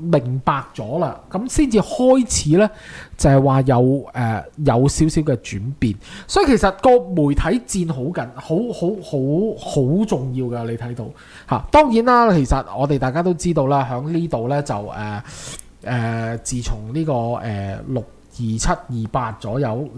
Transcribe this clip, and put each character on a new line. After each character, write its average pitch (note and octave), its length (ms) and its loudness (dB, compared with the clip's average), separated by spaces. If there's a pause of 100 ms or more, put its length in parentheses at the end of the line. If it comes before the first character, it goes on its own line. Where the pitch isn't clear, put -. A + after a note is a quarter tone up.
明 C3+ 420 0
白 C#3 200 0 (120)
咗 A#2 260 -6
啦， C#3 200 -4 (100)
噉 G#3 220 -4
先 C#4+ 180 2
至 G#3+ 80 6
開 B3+ 540 4
始 D3+ 240 2
呢， G#3 140 6 (480)
就 D3+ 100 4
係 C3+ 140 6
話 C3+ 200 4
有， C3 140 4 (380)
誒， A2+ 300 -2 (120)
有 C#3 320 4
少 D#3 200 2
少 D#3+ 120 0
嘅 D3 160 0
轉 - 240 -8 (180)
變。 G#2+ 160 0 (320)
所 G4 160 2
以 E4 40 2
其 B3+ 100 6
實 G3 140 4 (100)
個 B3 180 8 (120)
媒 D3 240 2
體 F#3+ 500 0
戰 E3 80 -2
好 C3 120 -6
緊， D#3+ 320 -6
好， D#3+ 200 -4 (160)
好， E3+ 160 -4 (160)
好， D3 960 0
好 A3 80 2
重 C3 280 -2
要 B2+ 120 -4
㗎， A#2 240 -6
你 A#2 80 -6
睇 A#2+ 160 -10
到 A2+ 100 -10 (460)
嚇。 C3 200 -2
當 D4 220 6
然 A3+ 140 2
啦， A#3+ 260 4
其 C#3+ 140 2
實 C3+ 180 0 (140)
我 C3+ 100 0
哋 C#3+ 100 0
大 B2+ 120 -2
家 D#3+ 120 -2
都 F3+ 120 0
知 E3+ 180 -2
道 C#3+ 140 2
啦， C#3 240 2
響 B2+ 180 -6
呢 E3 200 -2
度 A#2+ 200 -2
呢， C#3+ 140 0
就， C3+ 120 -6
誒， G#2 480 -8 (640)
誒， A#2 540 -4
自 B2 240 -8
從 A2+ 160 -4 (160)
呢 D#3+ 100 -2
個， D3+ 80 -2
誒， A2+ 680 -4 (100)
六 B2+ 120 -4
二 - 360 -18
七 A2+ 340 -2
二 A#2 420 -4
八 A#2+ 200 -2
左 A2+ 280 -6
右， C3+ 380 -4